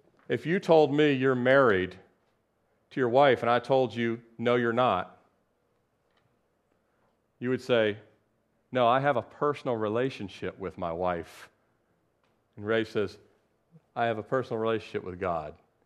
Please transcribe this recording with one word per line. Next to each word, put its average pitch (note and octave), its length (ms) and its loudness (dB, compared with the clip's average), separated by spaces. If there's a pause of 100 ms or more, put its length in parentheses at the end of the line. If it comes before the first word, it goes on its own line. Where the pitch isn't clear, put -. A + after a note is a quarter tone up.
(300)
If B2 160 -4
you E3 120 0
told D#3 360 4
me D3+ 180 4
you're C3 240 2
married B2 600 4 (920)
to - 100 -6
your B2 80 2
wife C3 320 4
and A#2 100 -2
I A#2+ 80 2
told C3 340 0
you, A#2 280 -4 (160)
'No, A#2+ 180 0
you're A#2+ 160 0
not,' A2+ 460 0 (2250)
you B2 100 -6
would B2+ 120 -2
say, A2 360 0 (720)
'No, B2+ 160 2
I B2+ 140 4
have C#3 160 2
a A2 40 0
personal C#3+ 540 -4
relationship G#2+ 840 -6
with F#2 200 -10
my F2 160 -6
wife.'" F2 560 -6 (1080)
And G#2 100 -14
Ray A2+ 200 0
says, G#2 320 -6 (760)
I A#2+ 120 -4
have A2+ 120 -4
a G#2 60 -8
personal A#2+ 380 -6
relationship A2 420 -4
with F2+ 160 -12
God. E2 340 -6 (320)